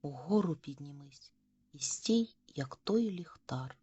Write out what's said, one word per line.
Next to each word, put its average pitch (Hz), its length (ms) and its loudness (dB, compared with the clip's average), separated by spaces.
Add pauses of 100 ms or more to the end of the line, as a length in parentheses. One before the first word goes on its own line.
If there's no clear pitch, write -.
Угору 160 540 2
піднімись 143 760 -14 (400)
і 147 60 -20
стій, - 560 2 (200)
як 139 220 -6
той 220 340 2
ліхтар 135 720 -8